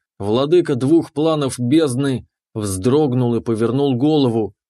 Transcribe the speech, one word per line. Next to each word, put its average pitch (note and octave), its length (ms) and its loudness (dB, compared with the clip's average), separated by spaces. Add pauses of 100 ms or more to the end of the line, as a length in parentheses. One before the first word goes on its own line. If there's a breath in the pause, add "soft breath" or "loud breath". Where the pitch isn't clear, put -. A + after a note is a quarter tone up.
(180)
владыка C#3 580 0
двух C#3+ 380 2
планов D3 460 -2
бездны, C3 680 0 (260)
вздрогнул A#2+ 800 0
и A2+ 60 -2
повернул A#2+ 540 0
голову. A#2+ 580 0 (160)